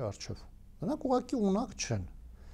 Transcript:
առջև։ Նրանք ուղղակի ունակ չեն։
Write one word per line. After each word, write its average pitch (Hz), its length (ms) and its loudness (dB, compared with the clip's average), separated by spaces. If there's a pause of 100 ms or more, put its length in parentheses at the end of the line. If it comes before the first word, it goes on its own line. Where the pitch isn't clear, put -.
առջև։ - 380 -8 (320)
Նրանք 240 300 -2
ուղղակի 254 340 4 (100)
ունակ 202 260 2
չեն։ 98 300 0 (480)